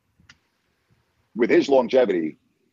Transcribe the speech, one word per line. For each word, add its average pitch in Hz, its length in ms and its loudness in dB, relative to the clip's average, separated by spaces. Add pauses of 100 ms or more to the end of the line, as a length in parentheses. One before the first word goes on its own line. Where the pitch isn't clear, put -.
(1300)
with 110 160 -2
his 156 180 2
longevity, 113 680 0 (360)